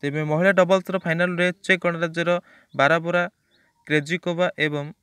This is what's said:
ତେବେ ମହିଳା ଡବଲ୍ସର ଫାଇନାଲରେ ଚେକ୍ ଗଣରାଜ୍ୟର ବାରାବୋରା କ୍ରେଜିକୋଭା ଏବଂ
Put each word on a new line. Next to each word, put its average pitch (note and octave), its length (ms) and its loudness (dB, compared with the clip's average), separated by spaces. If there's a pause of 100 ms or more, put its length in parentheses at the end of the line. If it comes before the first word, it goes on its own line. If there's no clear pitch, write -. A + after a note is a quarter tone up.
ତେବେ C#3+ 200 -4 (100)
ମହିଳା F3 280 2
ଡବଲ୍ସର F#3 360 2 (100)
ଫାଇନାଲରେ F3 420 0 (180)
ଚେକ୍ F#3 200 2
ଗଣରାଜ୍ୟର E3+ 460 -2 (480)
ବାରାବୋରା E3 440 2 (640)
କ୍ରେଜିକୋଭା E3 600 -2 (180)
ଏବଂ D3 200 -4 (180)